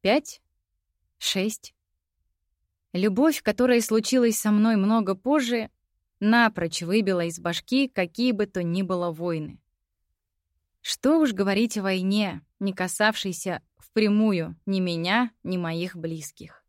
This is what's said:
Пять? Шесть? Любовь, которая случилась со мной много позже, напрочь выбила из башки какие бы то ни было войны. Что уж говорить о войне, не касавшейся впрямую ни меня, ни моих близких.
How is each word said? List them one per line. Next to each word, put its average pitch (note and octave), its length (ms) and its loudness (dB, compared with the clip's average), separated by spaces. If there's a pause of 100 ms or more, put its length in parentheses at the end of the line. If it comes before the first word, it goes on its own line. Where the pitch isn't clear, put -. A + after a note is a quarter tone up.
Пять? B3+ 400 0 (760)
Шесть? - 560 -4 (1160)
Любовь, G#3+ 500 2
которая A#3+ 380 2
случилась A3+ 580 2
со G#3+ 120 0
мной G#3+ 260 4
много G3 360 2
позже, A#3+ 560 0 (500)
напрочь G#3+ 640 2
выбила F#3 440 0
из E3+ 140 -8
башки B3 480 -2
какие A3+ 440 -2
бы G#3 140 0
то F#3 180 -6
ни E3+ 180 -2
было F3 300 -2
войны. D#3+ 480 -6 (1200)
Что - 380 0
уж C#4 140 2
говорить G3+ 440 0
о G3 60 -4
войне, F#3+ 580 0 (180)
не G3 140 -2
касавшейся F#3+ 880 -4 (280)
впрямую G#3 680 0 (100)
ни G3 140 -2
меня, F#3 520 0 (120)
ни F#3 140 -4
моих E3+ 380 -6
близких. E3 720 -12